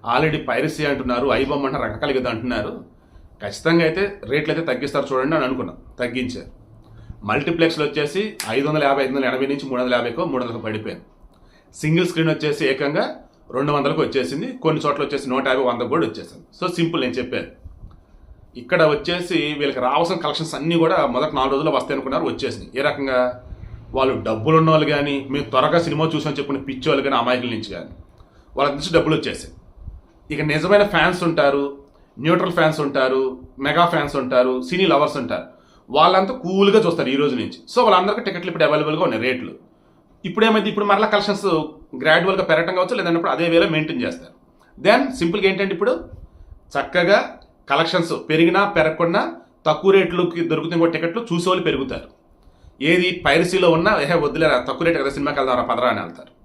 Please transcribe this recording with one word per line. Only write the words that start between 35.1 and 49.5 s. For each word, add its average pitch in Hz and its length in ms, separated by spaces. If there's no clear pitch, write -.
ఉంటారు, 120 260
వాళ్ళంతా 185 440
కూల్గా 190 540
చూస్తారు 139 220
ఈ 135 60
రోజు 135 200
నుంచి. 101 240
So 240 60
వాళ్ళందరికీ 208 400
టికెట్లు 175 280
ఇప్పుడు 160 140
అవైలబుల్గా 151 400
ఉన్నాయి 117 200
రేట్లు. 123 280
ఇప్పుడు 214 200
ఏమైంది? 214 240
ఇప్పుడు 208 160
మరలా 202 220
కలెక్షన్స్ 202 380
గ్రాడ్యువల్గా 170 480
పెరగటం 165 320
కావచ్చు, 185 200
లేదంటే 170 340
అదే 160 200
వేలో 170 200
మెయింటైన్ 151 320
చేస్తారు. - 320
Then 254 300
సింపుల్గా 190 380
ఏంటంటే 190 240
ఇప్పుడు 175 260
చక్కగా 175 880
కలెక్షన్స్ 165 440
పెరిగినా 170 360
పెరగకుండా 170 680